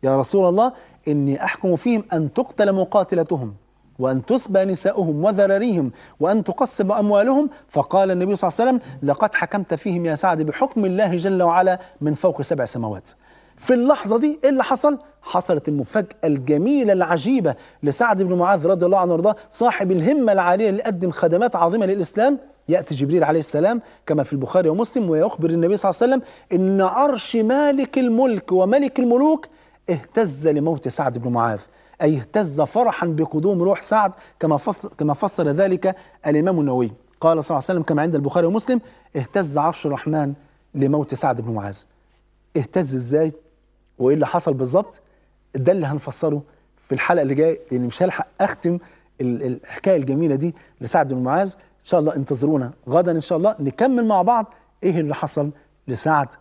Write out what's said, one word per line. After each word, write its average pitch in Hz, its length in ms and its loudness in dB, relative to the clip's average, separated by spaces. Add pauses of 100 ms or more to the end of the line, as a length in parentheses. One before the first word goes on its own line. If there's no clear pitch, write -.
يا 135 180 2
رسول 185 280 2
الله، 220 240 2 (360)
إني 143 360 -2
أحكم 180 320 -2
فيهم 226 360 0
أن 160 200 -2
تقتل 208 400 0
مقاتلتهم، 175 800 0 (440)
وأن 131 280 -2
تسبى 208 380 2
نساؤهم 180 600 -2
وذراريهم، 196 680 2 (280)
وأن 190 240 2
تقسم 202 480 -2
أموالهم." 220 580 2 (180)
فقال 190 420 0
النبي 185 260 0
صلى 185 120 -2
الله 170 120 -4
عليه 247 100 2
وسلم، 254 100 0 (300)
"لقد 202 240 0
حكمت 180 400 -4
فيهم 175 320 -4
يا 156 80 -2
سعد 160 280 0
بحكم 214 420 -2
الله 185 320 0
جل 185 260 0
وعلا 180 380 2 (200)
من 147 140 -2
فوق 147 280 -2
سبع 139 220 -2
سماوات." 110 460 -8 (460)
في - 180 0
اللحظة 240 440 2
دي 302 260 -2
إيه 277 60 6
اللي 262 140 0
حصل؟ 285 340 0 (240)
حصلت 175 460 -2
المفاجأة 147 560 -4
الجميلة 160 680 2
العجيبة 175 640 0 (280)
لسعد 196 400 2
بن 185 120 0
معاذ 175 320 2
رضي 180 200 2
الله 190 120 4
عنه 180 140 2
وارضاه، 190 240 2 (140)
صاحب 214 400 0
الهمة 220 420 2
العالية 190 380 2
اللي 196 120 -2
قدم 180 280 -4
خدمات 180 460 0
عظيمة 180 300 2
للإسلام. 208 520 0 (300)
يأتي 160 260 0
جبريل 143 300 2
عليه 160 160 2
السلام 190 420 0 (240)
كما 151 160 0
في - 100 -4
البخاري 156 360 0
ومسلم، 202 420 -2
ويخبر 160 400 0
النبي 170 260 2
صلى 196 140 0
الله 180 120 -2
عليه 247 100 4
وسلم 262 100 0 (380)
إن 190 200 2
عرش 233 560 0
مالك 269 640 0
الملك 240 540 0
وملك 214 460 2
الملوك 277 480 2 (440)
اهتز 156 580 -2
لموت 147 400 0
سعد 123 300 -4
بن 120 140 -4
معاذ، 117 260 0 (440)
أي 156 140 2
اهتز 151 440 -2
فرحًا 208 460 0
بقدوم 160 560 0
روح 190 180 2
سعد، 208 320 0 (280)
كما 156 160 2
فص-، 202 300 -6 (120)
كما 147 160 0
فسر 196 340 -2
ذلك 185 480 0 (300)
الإمام 156 340 2
النووي. 127 320 0 (280)
قال 160 240 2
صلى 160 120 -4
الله 135 120 -2
عليه 185 100 0
وسلم 160 40 -2
كما 147 200 0
عند 165 120 -2
البخاري 147 320 0
ومسلم، 220 340 0 (360)
"اهتز 147 420 -4
عرش 160 280 -2
الرحمن 147 460 -2 (420)
لموت 139 400 0
سعد 123 260 -2
بن 113 140 -6
معاذ." 101 240 -8 (800)
اهتز 143 380 -2
إزاي؟ 143 380 0 (640)
وإيه 127 160 2
اللي 147 120 0
حصل 165 280 -2
بالظبط؟ 135 460 -2 (540)
ده 139 180 2
اللي 175 140 0
هنفسره 147 560 -4 (460)
في 135 60 -2
الحلقة 170 280 0
اللي 139 120 0
جاية، 156 260 0 (120)
لأن 123 100 -2
مش 120 200 -4
هلحق - 240 -2 (140)
أختم 175 380 -2 (420)
ال-، 127 220 -2
الحكاية 131 540 -2
الجميلة 139 380 0
دي 156 200 -2 (260)
لسعد 143 320 0
بن 127 100 -4
معاذ. 180 360 -2
إن - 260 -20
شاء 175 160 2
الله 151 160 0
انتظرونا 139 540 -2 (180)
غدًا 175 240 2
إن 160 80 -2
شاء 165 180 -4
الله 208 220 0
نكمل 233 460 0
مع 196 160 2
بعض 220 320 0 (280)
إيه 175 180 0
اللي 147 140 -2
حصل 147 360 -4 (380)
لسعد 139 400 0 (120)